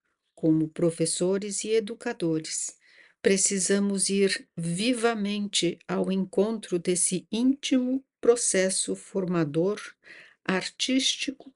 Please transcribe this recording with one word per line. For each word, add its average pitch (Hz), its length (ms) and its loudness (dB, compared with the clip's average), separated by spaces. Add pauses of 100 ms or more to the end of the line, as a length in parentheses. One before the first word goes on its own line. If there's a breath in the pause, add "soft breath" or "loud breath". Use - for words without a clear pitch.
(440)
como 160 240 4
professores 180 960 -2
e 214 60 -4
educadores, 220 1040 -2 (460 soft breath)
precisamos 196 880 2
ir 196 440 2
vivamente 208 1200 -2 (100)
ao 185 240 0
encontro 190 680 0
desse 175 540 -2
íntimo 254 720 2 (160)
processo 190 720 2
formador, 175 840 -2 (640 loud breath)
artístico, - 1120 -2